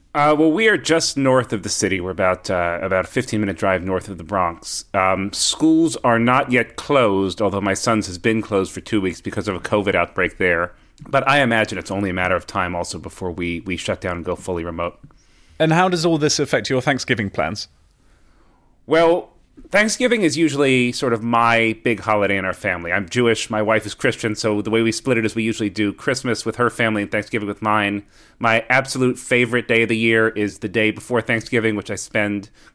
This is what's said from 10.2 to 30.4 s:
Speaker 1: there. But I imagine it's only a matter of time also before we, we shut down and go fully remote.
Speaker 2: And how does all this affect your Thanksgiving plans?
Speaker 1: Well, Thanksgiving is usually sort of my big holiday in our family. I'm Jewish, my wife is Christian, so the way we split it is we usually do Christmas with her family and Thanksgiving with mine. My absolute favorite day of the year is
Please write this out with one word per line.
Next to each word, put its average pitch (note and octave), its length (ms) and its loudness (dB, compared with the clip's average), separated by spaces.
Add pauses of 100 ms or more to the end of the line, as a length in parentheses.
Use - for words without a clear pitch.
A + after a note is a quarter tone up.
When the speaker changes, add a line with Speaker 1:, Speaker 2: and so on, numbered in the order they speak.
Speaker 1:
there. F2 360 0 (320)
But C3+ 220 0
I C#3+ 140 4
imagine A2+ 360 0
it's F2 140 -8
only G2 200 -2
a - 20 -4
matter F2+ 240 0
of E2 100 -6
time F2+ 300 -4
also F2 200 -6
before F2+ 340 -10
we, E2+ 280 -6
we F#2 160 -8
shut - 240 -6
down F2+ 160 -4
and E2+ 100 -8
go F2 120 -4
fully F2 260 -6
remote. E2+ 340 -6 (600)
Speaker 2:
And D#3+ 140 2
how F#3 160 4
does E3+ 160 -2
all E3 120 2
this D3+ 220 0
affect C3 300 -2
your B2+ 120 0
Thanksgiving A#2+ 480 -2
plans? F2 380 -4 (1160)
Speaker 1:
Well, E3+ 460 4 (380)
Thanksgiving A3 540 2
is D3 140 2
usually C3+ 540 2
sort B2 220 0
of A2 100 -2
my A#2 600 2
big A2+ 160 0
holiday G2+ 360 2
in F#2 60 -2
our F#2 100 -2
family. F2 380 -4
I'm F#2+ 160 -2
Jewish, A#2+ 420 0
my A2 120 -2
wife G#2+ 240 0
is G#2 100 -8
Christian, A2+ 400 -2
so G#2+ 260 0
the G#2+ 80 -4
way A2+ 120 2
we A2+ 100 2
split A#2+ 260 0
it A2+ 60 0
is G#2+ 100 0
we A2+ 100 -2
usually A2 260 -2
do G2+ 240 0
Christmas B2 520 -4
with A2+ 120 -4
her A#2+ 120 2
family A2 320 -2
and G2 80 -6
Thanksgiving G#2 380 -4
with G2+ 140 -8
mine. G#2 440 0 (320)
My A2+ 320 2
absolute B2+ 480 0
favorite A#2+ 520 0
day A#2 140 4
of G#2+ 60 -2
the A2+ 80 0
year A2+ 300 2
is G#2 320 -4